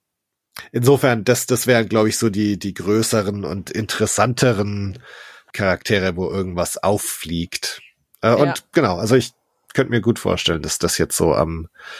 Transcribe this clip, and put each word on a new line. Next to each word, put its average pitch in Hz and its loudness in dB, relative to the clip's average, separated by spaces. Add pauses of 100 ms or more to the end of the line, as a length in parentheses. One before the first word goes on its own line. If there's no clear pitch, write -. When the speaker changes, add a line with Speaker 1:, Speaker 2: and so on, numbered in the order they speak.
(720)
Speaker 1:
insofern, 123 4
das, 120 2
das 123 0
wären, 117 4
glaub 110 4
ich, 104 -2
so 117 2
die, 104 0
die 95 -6
größeren 101 0
und 90 -6
interessanteren 104 0 (540)
Charaktere, 95 0
wo 90 -4
irgendwas 92 -4
auffliegt. - -4 (400)
Äh, 110 4
Speaker 2:
Ja. 120 6
Speaker 1:
und 147 2
genau, 104 2
also 110 2
ich 123 2 (420)
könnte 131 0
mir 117 0
gut 113 2
vorstellen, 87 -2
dass 76 -6
das - -2
jetzt - -2
so 82 2
am, 82 -2 (320)